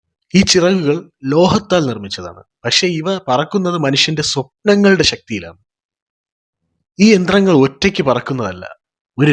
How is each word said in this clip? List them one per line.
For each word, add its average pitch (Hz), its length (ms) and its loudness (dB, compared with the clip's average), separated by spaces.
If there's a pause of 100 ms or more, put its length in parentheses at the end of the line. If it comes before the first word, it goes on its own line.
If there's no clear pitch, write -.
(340)
ഈ 185 80 6
ചിറകുകൾ 175 680 0 (140)
ലോഹത്താൽ 175 640 0
നിർമ്മിച്ചതാണ്, 98 560 -10 (220)
പക്ഷേ 120 220 -2
ഇവ 180 320 -4
പറക്കുന്നത് 175 600 -2
മനുഷ്യന്റെ 147 440 -2
സ്വപ്നങ്ങളുടെ 196 800 0
ശക്തിയിലാണ്. 87 580 -6 (1400)
ഈ 220 120 6
യന്ത്രങ്ങൾ 190 400 2
ഒറ്റയ്ക്ക് 143 500 2
പറക്കുന്നതല്ല, 117 600 -4 (540)
ഒരു 147 140 2